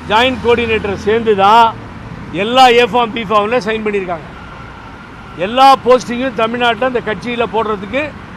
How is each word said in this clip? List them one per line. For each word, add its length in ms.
ஜாயிண்ட் 360
கோஆர்டினேட்டர் 520
சேர்ந்து 400
தான் 380
எல்லா 360
ஏ 160
ஃபார்ம், 280
பி 100
ஃபார்ம்ல 440
சைன் 200
பண்ணியிருக்காங்க. 420
எல்லா 480
போஸ்டிங்கும் 500
தமிழ்நாட்டுல 580
இந்த 180
கட்சியில 340
போடுறதுக்கு 480